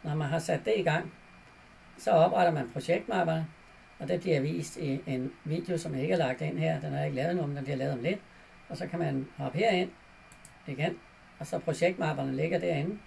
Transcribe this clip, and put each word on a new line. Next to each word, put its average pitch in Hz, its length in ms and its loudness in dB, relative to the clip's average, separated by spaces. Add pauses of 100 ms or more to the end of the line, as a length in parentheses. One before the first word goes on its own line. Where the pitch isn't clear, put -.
Når 151 120 -4
man 151 140 0
har 165 100 0
sat - 260 0
det 214 120 2
i 190 60 0
gang, 165 300 0 (840)
så - 120 -2
opretter 170 420 8
man 139 200 -2
projektmapperne, 165 760 0 (520)
og - 100 -8
det 180 120 0
bliver 156 200 2
vist 151 360 -4
i 139 300 -2
en 127 260 -2 (120)
video, 170 340 -2
som 156 160 -6
jeg 131 80 -2
ikke 175 120 2
har 170 40 2
lagt 131 220 0
ind - 180 -4
her. 156 220 0
Den 151 100 -6
har 139 80 -2
jeg 147 80 0
ikke 139 100 -2
lavet 170 200 0
nu, 147 100 0
men 143 100 -4
den 139 80 -6
bliver 139 120 -4
lavet 139 160 -2
om 120 100 -4
lidt. 165 180 -2 (480)
Og - 80 -10
så 269 100 -6
kan 170 120 -6
man 143 380 -2
hoppe 139 220 -4
herind 185 320 2 (760)
igen, 147 320 -2 (400)
og 151 80 -10
så - 120 -4
projektmapperne 151 760 0
ligger 165 220 0
derinde 170 480 0